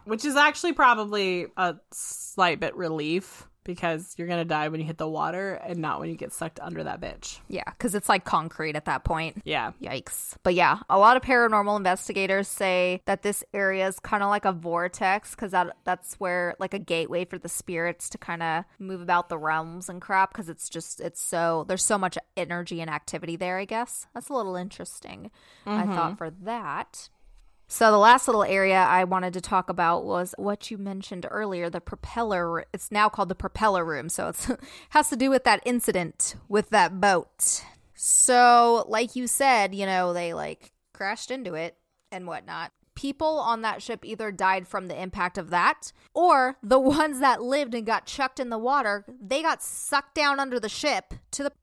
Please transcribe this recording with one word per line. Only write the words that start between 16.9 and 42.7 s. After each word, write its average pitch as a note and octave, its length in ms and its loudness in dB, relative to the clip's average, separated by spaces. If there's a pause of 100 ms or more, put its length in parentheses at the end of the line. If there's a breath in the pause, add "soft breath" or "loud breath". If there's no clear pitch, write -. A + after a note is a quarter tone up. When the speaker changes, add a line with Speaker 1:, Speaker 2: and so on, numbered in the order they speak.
Speaker 2:
for F3+ 140 -12
the - 100 -12
spirits E3+ 600 -6
to - 100 -12
kinda E3 480 -4 (100)
move F#3+ 240 -10
about F3 280 2
the E3+ 100 -6
realms D#3+ 500 -4
and F3+ 100 -12
crap, F#3+ 320 2
'cause F#3+ 160 -12
it's - 220 -12
just, - 320 -12
it's - 180 -8
so, E3 480 0
there's F#3 160 -2
so - 140 2
much F#3 220 -2 (180)
energy F3 440 -6
and D#3+ 100 -8
activity D#3+ 440 -8
there, F3+ 220 -4
I G3 80 -6
guess. A3+ 480 -6
That's A#3+ 160 -14
a D4 60 -6
little G3 200 -2
interesting, F3+ 760 -12 (340 soft breath)
I G3+ 60 -6 (140)
Speaker 1:
Mm-hmm. G3+ 100 -2
Speaker 2:
thought, F3 240 -2
for E3 100 -8
that. F#3 800 -10 (580)
So - 220 6
the G#3+ 80 8
last A#3 300 8
little A3 160 4
area F#3+ 340 4
I F#3 280 6
wanted F3+ 280 -2
to F#3 80 -6
talk F#3 300 -2
about F3 340 2
was F3+ 320 -2
what G3+ 320 -4
you A3 80 -10
mentioned F#3+ 540 -10
earlier, G3 360 -4
the E3+ 140 -6
propeller. F3+ 880 -2
It's - 200 -8
now G#3 180 4
called G3 180 -2
the F#3 60 -6
propeller F#3+ 500 0
room, D3+ 240 -4
so F3 200 -4
it's E3 240 -4 (180)
<laughs> - 220 -20
has - 180 4
to C#4 60 -2
do C4 160 2
with B3+ 140 2
that G#3+ 200 4
incident F3+ 720 -2 (120)
with G#3 220 0
that F#3 320 4
boat. - 640 2 (320 loud breath)
So, A#3+ 920 6
like A3 280 -2
you B3+ 100 -4
said, A#3 480 4
you G3 140 -4
know, F3+ 260 0
they, F3 220 -4
like, D#3 380 -10 (200)
crashed G3+ 380 -6
into A#3+ 240 -8
it E3 200 -6 (360)
and F3+ 160 -10
whatnot. D#3+ 440 -10 (220)